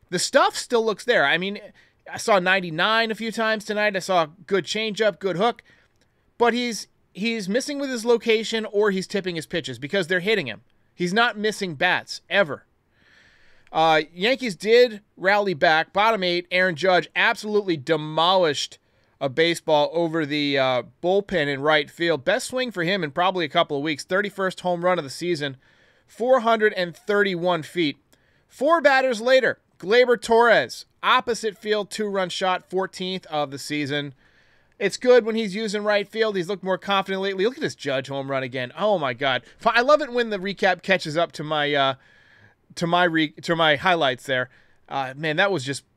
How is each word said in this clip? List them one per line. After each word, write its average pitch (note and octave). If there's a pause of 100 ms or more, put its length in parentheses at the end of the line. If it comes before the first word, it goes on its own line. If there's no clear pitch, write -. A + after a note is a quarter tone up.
(120)
The F3
stuff F4
still A3+
looks G#3
there. G3
I D#3
mean, G3 (520)
I F3+
saw G#3+
ninety-nine F#3
a A3
few A3+
times A3
tonight. G#3
I F#3
saw F3
a D3+ (160)
good F#3+
changeup, G#3+
good F3+
hook. A3+ (720)
But A#3
he's, A#3+ (260)
he's A3
missing C#4
with C#4
his A#3
location A3+
or G#3
he's F#3+
tipping F3+
his D3+
pitches C3+
because D3+
they're F#3
hitting F#3
him. G#2 (320)
He's F3
not A3+
missing G3+
bats, D#3+
ever. E3 (1080)
Uh, D#3+ (120)
Yankees G#3+
did A3+ (140)
rally G3
back. D#3+
Bottom G#3
eight, F3
Aaron F3+
Judge E3+
absolutely G#3
demolished D#3 (440)
a C#3+
baseball D#3
over E3
the, C#3+
uh, B2+ (180)
bullpen F#3
in C#3
right D3+
field. D#3+
Best G#3+
swing B3+
for F3
him F#3
in C#3+
probably F3+
a C#3
couple D#3+
of C#3
weeks. D#3
Thirty-first F#3+
home F3
run F3+
of D#3+
the C3
season, D3 (500)
four B3+
hundred A3
and F3
thirty-one F3+
feet. D3+ (480)
Four D#4+
batters C4
later, A#3+ (180)
Gleyber A#3+
Torres, A3+ (160)
opposite A3
field, G#3
two-run G3
shot, F#3
fourteenth F#3
of D3
the C#3
season. D3 (640)
It's G3
good B3
when A3
he's G#3+
using G#3
right G#3
field. A3
He's F3
looked G3
more F#3
confident F#3+
lately. F#3+
Look B3+
at D#4
this E3
Judge C3+
home C#3
run C3+
again. B2+
Oh, G3
my C3+
God. C3 (160)
Fi-, A3+
I A#3
love D4
it B3+
when A#3+
the G3+
recap F#3
catches E3+
up E3
to D#3
my, D3
uh, C3+ (800)
to E3+
my F3
re-, D#3+ (100)
to E3+
my D#3+
highlights D3
there. B2+ (400)
Uh, C3+
man, D3+
that G3
was D3
just C3+ (140)